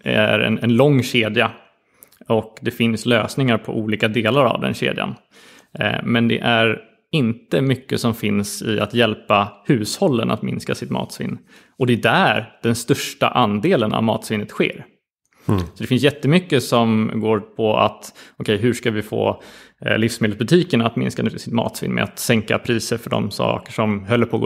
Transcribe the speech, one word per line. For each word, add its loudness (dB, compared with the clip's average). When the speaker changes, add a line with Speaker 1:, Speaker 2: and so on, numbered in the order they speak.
Speaker 1:
är 2
en, 0
en 2
lång 4
kedja 0
och -2
det -4
finns -2
lösningar 2
på -6
olika -2
delar 2
av 0
den -2
kedjan. -4
Eh, 0
men 2
det 0
är 2
inte 0
mycket -2
som 0
finns -4
i -2
att -2
hjälpa 0
hushållen 0
att -2
minska -6
sitt -12
matsvinn. -6
Och 0
det 2
är 2
där 0
den 2
största -2
andelen 2
av 0
matsvinnet -2
sker. -4
Speaker 2:
Mm. 2
Speaker 1:
Så -8
det -8
finns 2
jättemycket 2
som 2
går 0
på 0
att, 0
okej, 0
hur 2
ska -2
vi -2
få, -2
eh, 2
livsmedelsbutikerna 0
att -2
minska -4
sitt -8
matsvinn -2
med 0
att -6
sänka 0
priser -2
för -12
de -2
saker -4
som -2
höll 2
på -4
att -2